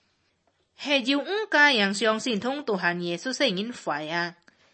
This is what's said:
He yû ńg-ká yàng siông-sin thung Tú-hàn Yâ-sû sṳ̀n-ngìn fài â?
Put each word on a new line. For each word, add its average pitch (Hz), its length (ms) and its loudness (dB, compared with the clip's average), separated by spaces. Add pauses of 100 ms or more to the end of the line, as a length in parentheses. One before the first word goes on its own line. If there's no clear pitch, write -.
(760)
He 277 240 -2
yû 262 220 0
ńg-ká 392 420 2 (160)
yàng 202 140 2
siông-sin 220 460 0
thung 277 260 -4
Tú-hàn 180 340 0
Yâ-sû 175 320 -4
sṳ̀n-ngìn 226 400 -2 (120)
fài 151 260 -4
â? 170 240 -4 (400)